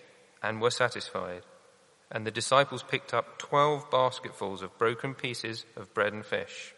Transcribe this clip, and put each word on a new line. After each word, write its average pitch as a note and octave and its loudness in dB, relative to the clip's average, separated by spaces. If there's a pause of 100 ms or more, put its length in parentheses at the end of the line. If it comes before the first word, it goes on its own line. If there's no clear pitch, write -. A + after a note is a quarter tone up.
(420)
and A2 -2
were A#2 4
satisfied. F#2 -2 (640)
And A2 -6
the A2 -2
disciples C3 4
picked - -4
up - -2
twelve C#3+ 2
basketfuls A2 0
of F#2 -12
broken A#2+ 0
pieces A2+ -6 (120)
of G2 -14
bread G#2 4
and G#2+ -8
fish. - -6